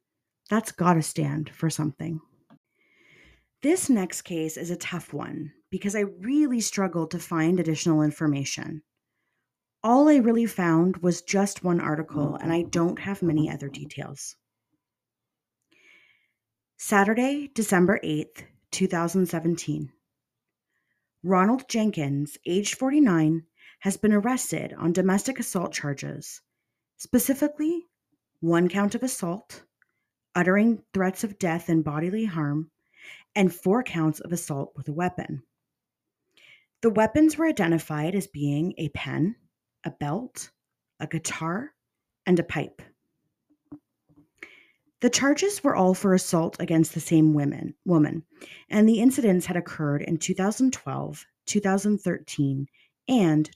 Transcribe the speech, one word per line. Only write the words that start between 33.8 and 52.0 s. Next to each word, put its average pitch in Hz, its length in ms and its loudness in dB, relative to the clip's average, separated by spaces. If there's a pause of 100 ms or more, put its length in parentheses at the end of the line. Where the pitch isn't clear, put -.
counts 160 360 -2
of - 140 -10
assault 147 420 -6
with 139 140 -10
a 147 40 -6
weapon. 175 500 -6 (1400)
The 233 80 4
weapons 220 480 4
were 330 100 2
identified 165 680 0
as 190 120 -2
being 147 500 -2
a 160 120 -6
pen, 139 460 -4 (480)
a 156 80 -8
belt, 170 600 -8 (480)
a - 80 -8
guitar, 165 640 -8 (520)
and 185 140 6
a 170 40 0
pipe. - 380 -8 (2250)
The 247 100 2
charges 294 540 0
were - 140 2
all 185 160 4
for 190 200 2
assault 175 460 0
against 165 340 2
the 165 60 -6
same 156 340 4
women, 143 400 -2 (120)
woman, 160 400 2 (440)
and 214 200 6
the 226 100 4
incidents 226 460 4
had 175 100 -4
occurred 147 460 -2
in 165 160 -2
two 185 160 -4
thousand 214 400 0
twelve, 139 520 -8 (200)
two 202 160 0
thousand 202 380 2
thirteen, 139 680 -2 (400)